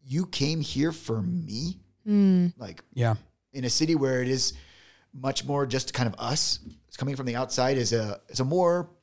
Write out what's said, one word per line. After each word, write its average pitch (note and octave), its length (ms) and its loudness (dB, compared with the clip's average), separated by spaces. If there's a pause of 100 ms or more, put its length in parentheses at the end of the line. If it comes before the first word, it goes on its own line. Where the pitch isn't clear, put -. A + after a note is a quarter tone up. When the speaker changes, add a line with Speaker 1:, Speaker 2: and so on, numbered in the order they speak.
Speaker 1:
"You C#3+ 220 -2
came D#3 360 -2
here C#3+ 300 -2
for A2+ 300 -4
me?" E3+ 560 -4 (300)
Speaker 2:
Mm. F#3+ 500 6
Speaker 1:
Like, G2+ 260 -14 (100)
Speaker 3:
Yeah. A#2 220 2 (380)
Speaker 1:
in C3+ 100 -6
a B2 60 0
city D#3+ 260 2
where C3 260 2
it B2+ 60 -2
is C3 240 2 (600)
much C3+ 320 -4
more C#3 200 0
just B2+ 280 -2
kind B2+ 140 0
of G2+ 120 -2
us, - 400 0 (260)
it's - 120 -20
coming C#3 180 -4
from C3 100 -8
the A#2+ 120 -2
outside C3 400 0
is A2+ 160 0
a, G#2+ 340 -2
is - 140 -4
a - 20 2
more E3+ 460 2 (140)